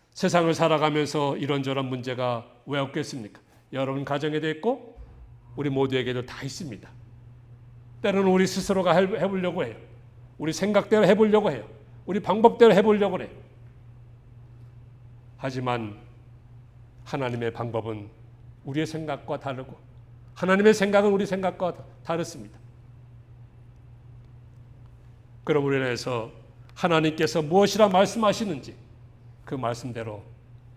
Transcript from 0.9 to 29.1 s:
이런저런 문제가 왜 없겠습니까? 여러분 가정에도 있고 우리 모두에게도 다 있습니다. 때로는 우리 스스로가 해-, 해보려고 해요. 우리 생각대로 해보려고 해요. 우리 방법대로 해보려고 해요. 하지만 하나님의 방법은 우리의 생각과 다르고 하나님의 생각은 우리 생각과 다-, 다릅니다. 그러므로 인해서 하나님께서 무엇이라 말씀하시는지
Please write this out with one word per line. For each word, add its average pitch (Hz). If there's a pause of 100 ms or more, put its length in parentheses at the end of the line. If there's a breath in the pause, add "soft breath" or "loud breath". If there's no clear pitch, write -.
이런저런 135
문제가 123 (180)
왜 139
없겠습니까? 135 (320 soft breath)
여러분 135
가정에도 147
있고 220 (560)
우리 143
모두에게도 127
다 -
있습니다. 135 (1120)
때로는 196
우리 185
스스로가 185
해-, 190
해보려고 180
해요. 113 (640)
우리 156
생각대로 208
해보려고 208
해요. 127 (380)
우리 180
방법대로 220
해보려고 202
해요. 117 (2000)
하지만 123 (1080)
하나님의 120
방법은 113 (560)
우리의 151
생각과 151
다르고 127 (580)
하나님의 196
생각은 202
우리 196
생각과 185
다-, - (200)
다릅니다. 160 (2750)
그러므로 139
인해서 123 (440)
하나님께서 160
무엇이라 196
말씀하시는지 196 (680)